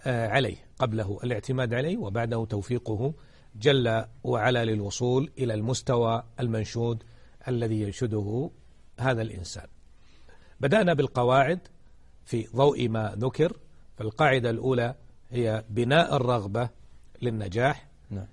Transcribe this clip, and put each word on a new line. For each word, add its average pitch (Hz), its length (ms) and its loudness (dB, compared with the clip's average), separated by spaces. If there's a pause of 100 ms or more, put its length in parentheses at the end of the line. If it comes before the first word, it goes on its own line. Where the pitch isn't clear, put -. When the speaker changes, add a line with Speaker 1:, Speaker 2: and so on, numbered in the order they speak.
Speaker 1:
آه، 120 220 0
عليه، 117 300 0 (220)
قبله 110 440 -2
الاعتماد 123 500 -2
عليه 156 240 -2
وبعده 113 480 -2
توفيقه 110 680 -2 (420)
جل 113 500 2 (180)
وعلا 120 420 2
للوصول 117 720 0
إلى 120 160 -2
المستوى 117 680 0 (160)
المنشود 117 640 -2 (440)
الذي 113 340 0
ينشده 107 680 -2 (500)
هذا 123 220 0
الإنسان. 90 460 -10 (920)
بدأنا 175 340 4
بالقواعد 139 680 4 (640)
في 113 300 -4
ضوء 127 340 4
ما 107 280 -2
ذكر، 131 400 0 (400)
فالقاعدة 123 520 2
الأولى 120 460 0 (360)
هي 113 380 -2
بناء 127 460 2
الرغبة 120 540 0 (520)
للنجاح. 113 680 -2 (220)
Speaker 2:
نعم. 98 240 -8